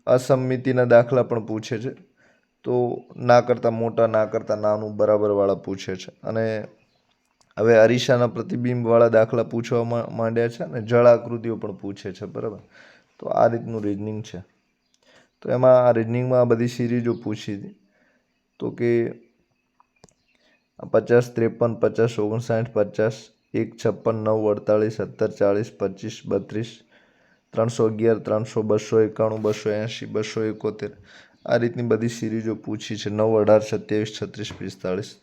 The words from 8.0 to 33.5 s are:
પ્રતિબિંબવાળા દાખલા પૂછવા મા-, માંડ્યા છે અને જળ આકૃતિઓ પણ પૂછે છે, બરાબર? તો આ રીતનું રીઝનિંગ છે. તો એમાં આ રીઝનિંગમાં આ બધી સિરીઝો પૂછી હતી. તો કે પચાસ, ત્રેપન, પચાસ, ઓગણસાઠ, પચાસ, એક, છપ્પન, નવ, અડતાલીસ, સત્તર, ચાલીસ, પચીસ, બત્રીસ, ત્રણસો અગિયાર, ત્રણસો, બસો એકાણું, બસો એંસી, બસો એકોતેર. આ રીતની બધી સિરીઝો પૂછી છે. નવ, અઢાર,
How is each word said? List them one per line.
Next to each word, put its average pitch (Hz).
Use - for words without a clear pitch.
પ્રતિબિંબવાળા 120
દાખલા 113
પૂછવા 117
મા-, 117
માંડ્યા 113
છે 117
અને 143
જળ 120
આકૃતિઓ 117
પણ 104
પૂછે 101
છે, 101
બરાબર? 117
તો -
આ -
રીતનું 113
રીઝનિંગ 107
છે. 90
તો -
એમાં 127
આ 123
રીઝનિંગમાં 123
આ 123
બધી 120
સિરીઝો 120
પૂછી 107
હતી. 101
તો 120
કે 120
પચાસ, 120
ત્રેપન, 113
પચાસ, 113
ઓગણસાઠ, 113
પચાસ, 107
એક, 113
છપ્પન, 113
નવ, 110
અડતાલીસ, 107
સત્તર, 104
ચાલીસ, 101
પચીસ, 101
બત્રીસ, 101
ત્રણસો 113
અગિયાર, 110
ત્રણસો, 107
બસો 107
એકાણું, 110
બસો 107
એંસી, 110
બસો 107
એકોતેર. 107
આ 120
રીતની 120
બધી 117
સિરીઝો 113
પૂછી 110
છે. 104
નવ, 107
અઢાર, 104